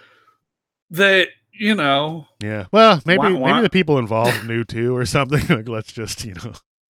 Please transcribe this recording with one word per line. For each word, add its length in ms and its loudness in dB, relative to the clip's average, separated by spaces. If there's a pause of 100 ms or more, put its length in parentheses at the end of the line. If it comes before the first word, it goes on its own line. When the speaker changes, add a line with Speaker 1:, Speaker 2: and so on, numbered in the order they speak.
(920)
Speaker 1:
that, 380 2 (240)
you 220 -2
know. 520 -2 (140)
Speaker 2:
Yeah, 300 -8
well, 360 6
maybe, 120 2
Speaker 1:
Wah, 140 2
wah. 220 -2
Speaker 2:
maybe 80 2
the 80 2
people 280 2
involved 480 0
knew 160 -2
too 320 -4
or 120 -2
something. 400 0
<laughs> 100 2
Like, 120 -6
let's 240 -8
just, 320 -10
you 100 -14
know, 180 -14 (380)